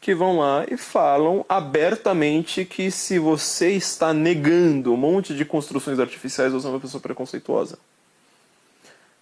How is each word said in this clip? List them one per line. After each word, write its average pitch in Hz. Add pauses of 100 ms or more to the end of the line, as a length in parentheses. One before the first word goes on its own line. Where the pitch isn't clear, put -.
que 196
vão 180
lá 143
e -
falam 160
abertamente 165
que 190
se -
você 160
está 170
negando 156
um 120
monte 160
de 143
construções 139
artificiais, 131
você 131
é 131
uma 135
pessoa 135
preconceituosa. 110 (1400)